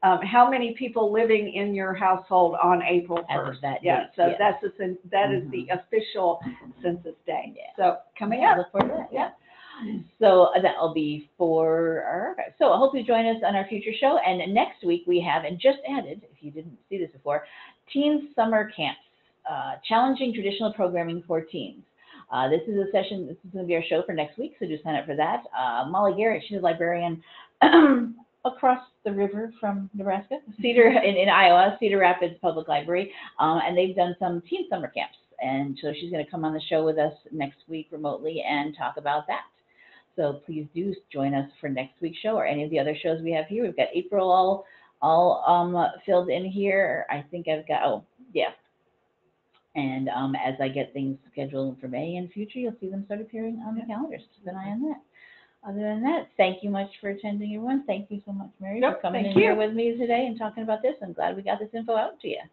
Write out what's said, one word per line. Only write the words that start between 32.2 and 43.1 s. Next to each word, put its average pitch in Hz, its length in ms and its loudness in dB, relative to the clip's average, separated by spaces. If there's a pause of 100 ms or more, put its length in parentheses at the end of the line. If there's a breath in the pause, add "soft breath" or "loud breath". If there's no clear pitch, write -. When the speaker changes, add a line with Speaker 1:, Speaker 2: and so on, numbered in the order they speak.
Speaker 2:
Public 160 260 -2
Library, 165 460 -2 (260 loud breath)
um, 160 260 4
and 175 120 0
they've 185 180 2
done 180 240 0
some 175 300 -2
teen 370 220 -6
summer 170 180 -4
camps. - 280 -8 (260)
And 135 400 -4
so 147 180 -4
she's 170 100 -10
gonna 156 200 -4
come 160 160 -4
on 156 80 -2
the 156 160 -6
show 160 120 2
with 160 160 0
us 151 140 0 (180)
next 143 280 -8 (100)
week 160 240 -10
remotely 151 560 -6
and 147 260 -2
talk 131 220 -6
about 147 300 -4
that. - 160 -6 (760 soft breath)
So 147 300 -2
please 156 280 -8
do 185 200 -4 (180)
join 139 220 -2
us 139 140 -2 (120)
for 151 80 -8
next 135 320 -6
week's 165 200 -8
show 220 160 -2
or 180 100 0
any 147 180 -2
of 156 60 -6
the 156 80 0
other 151 240 0
shows 165 200 -2